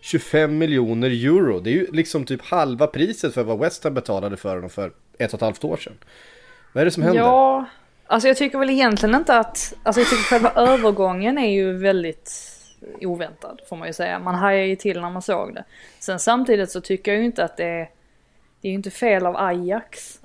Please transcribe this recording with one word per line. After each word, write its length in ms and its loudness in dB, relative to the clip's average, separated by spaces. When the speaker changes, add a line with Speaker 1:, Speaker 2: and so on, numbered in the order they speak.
Speaker 1:
Tjugofem 560 0
miljoner 520 2
euro. 500 2
Det 100 -4
är 40 2
ju 180 0
liksom 340 -2
typ 200 -6
halva 420 0
priset 460 -2
för 100 -2
vad 160 -2
West 240 -2
Ham 100 -2
betalade 440 -4
för 180 -6
honom 140 -8
för 220 -8
ett 160 -4
och 40 -10
ett 40 -4
halvt 220 -4
år 140 -4
sedan. 160 -14
Vad 80 0
är 40 4
det 60 2
som 120 -2
händer? 160 4
Speaker 2:
Ja, 460 4
alltså 200 2
jag 100 4
tycker 200 -2
väl 120 2
egentligen 460 2
inte 220 4
att... 360 -2
Alltså 180 2
jag 80 2
tycker 140 2
själva 280 4
<laughs> 40 -4
övergången 840 2
är 140 0
ju 260 0
väldigt 540 -2
oväntad, 680 -8
får 60 -10
man 120 -12
ju 60 -8
säga. 260 -4
Man 160 -4
hajade 320 2
ju 80 -2
till 260 -4
när 80 -8
man 120 -10
såg 340 -4
det. 80 -14
Sen 200 -8
samtidigt 520 2
så 100 -8
tycker 300 -4
jag 80 2
ju 60 0
inte 180 -2
att 140 -6
det 80 -4
är, 240 -6
det 60 -8
är 20 -4
ju 60 -4
inte 160 -8
fel 340 2
av 120 0
Ajax, 880 -4